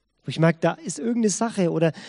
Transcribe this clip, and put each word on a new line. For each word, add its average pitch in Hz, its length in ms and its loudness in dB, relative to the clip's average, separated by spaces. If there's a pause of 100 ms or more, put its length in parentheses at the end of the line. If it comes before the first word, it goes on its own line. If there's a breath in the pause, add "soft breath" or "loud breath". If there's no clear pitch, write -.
(240)
Wo - 60 -10
ich 135 100 -4
merke, 165 200 4
da 170 140 2
ist 302 240 -10
irgendeine 233 320 0
Sache 202 420 -2
oder 160 220 2 (160 loud breath)